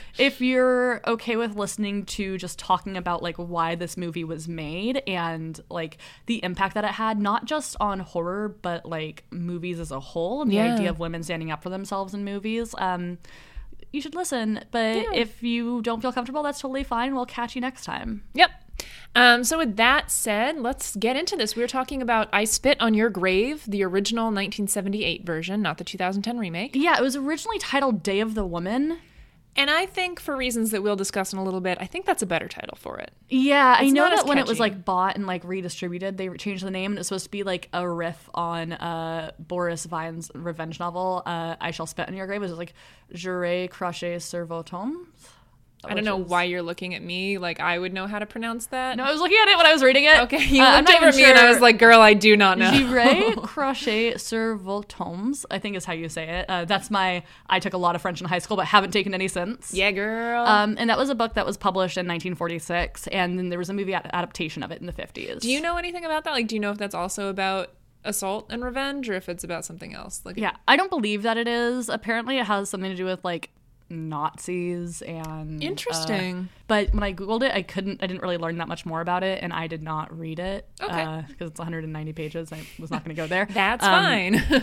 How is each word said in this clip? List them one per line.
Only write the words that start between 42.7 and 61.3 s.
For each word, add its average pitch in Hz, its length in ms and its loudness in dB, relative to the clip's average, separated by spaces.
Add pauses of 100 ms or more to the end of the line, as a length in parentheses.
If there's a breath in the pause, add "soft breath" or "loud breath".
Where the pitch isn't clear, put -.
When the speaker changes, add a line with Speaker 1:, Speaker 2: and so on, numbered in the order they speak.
Speaker 2:
Jurez 180 560 -4
Cracher 175 480 -6
sur 170 260 -8
vos 165 180 -8
tombes, 269 440 -10 (760 soft breath)
Speaker 1:
I - 60 -10
don't 208 80 -6
Speaker 2:
which 214 80 -2
Speaker 1:
know 196 180 -2
Speaker 2:
is 180 40 -12
Speaker 1:
why 175 180 2
you're 180 180 -4
looking 175 320 -8
at - 80 -12
me 190 340 -4
like 175 220 -6
I 170 180 -2
would 180 160 -6
know 190 140 -6
how 208 100 -6
to 208 80 -6
pronounce 233 420 -8
that. 254 300 -6
Speaker 2:
No, 254 60 -4
I 269 80 0
was 302 100 -2
looking 359 180 4
at 427 80 6
it 392 100 8
when 330 100 10
I 302 60 10
was 285 100 4
reading 269 220 8
it. 302 160 12
Speaker 1:
Okay, 277 220 2
you 269 180 6
Speaker 2:
Uh, 262 40 12
I'm 262 120 10
Speaker 1:
looked 339 120 8
Speaker 2:
not 339 80 12
Speaker 1:
over 330 120 8
at 277 40 10
Speaker 2:
even 269 100 8
Speaker 1:
me 262 60 12
and 262 80 12
I 240 60 12
Speaker 2:
sure. 240 60 12
Speaker 1:
was 233 120 8
like, 233 160 10
"Girl, 226 240 12
I 214 140 12
do 208 200 8
not 196 220 8
know." - 140 6
<laughs> - 20 6
Speaker 2:
Jurez 277 720 6
Cracher 233 760 0
sur 226 380 -2
vos 202 340 -6
tombes, 190 600 -6
I 190 80 -4
think 202 180 -6
is 170 80 -8
how 185 80 -6
you 165 160 -8
say 160 180 -8 (120)
it. 180 100 -6
Uh, 175 160 -2
that's 196 240 -2
my, 185 320 0 (260 loud breath)
I 190 120 4
took 185 140 -4
a 190 40 -2
lot 175 160 2
of 170 80 -4
French 175 180 -4
in 180 80 -8
high 175 120 0
school, 208 180 -4
but 185 80 0
haven't 190 240 4
taken 196 240 -2
any 190 140 -2
since. 185 440 -8
Speaker 1:
Yeah, 190 200 0
girl. 226 560 -2
Speaker 2:
Um, 208 320 4
and 233 100 2
that 226 80 2
was 269 140 0
a 262 40 -4
book 226 200 -2